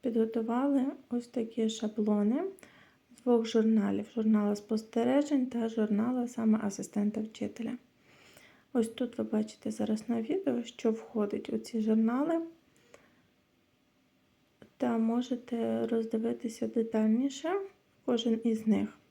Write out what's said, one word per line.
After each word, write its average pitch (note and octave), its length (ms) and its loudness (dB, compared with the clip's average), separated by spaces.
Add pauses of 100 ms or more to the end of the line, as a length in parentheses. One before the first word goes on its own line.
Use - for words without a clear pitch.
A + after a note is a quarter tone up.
підготували A#3+ 800 0 (260)
ось A#3+ 180 -4
такі A3 420 -2
шаблони G#3+ 720 2 (720)
з - 60 -20
двох A#3 220 4
журналів: G#3+ 600 2 (100)
журнала G#3+ 400 4
спостережень B3+ 880 0
та A#3 240 -4
журнала A3+ 580 0
саме A3 360 2
асистента G#3 580 -2
вчителя. A3 560 -8 (960)
Ось A3+ 160 2
тут A#3+ 280 -6
ви A3+ 60 -2
бачите G#3+ 480 -2
зараз G#3+ 380 -2
на A#3 120 0
відео, B3 420 -2
що - 280 -2
входить G#3+ 580 -4
у A3+ 80 -2
ці A3 240 -4
журнали, A#3+ 600 2 (2250)
та A#3 200 0
можете A3+ 920 -2
роздивитися A3+ 800 -2
детальніше A3+ 840 0 (520)
кожен A3+ 380 0
із A3 240 2
них. G#3 220 4 (220)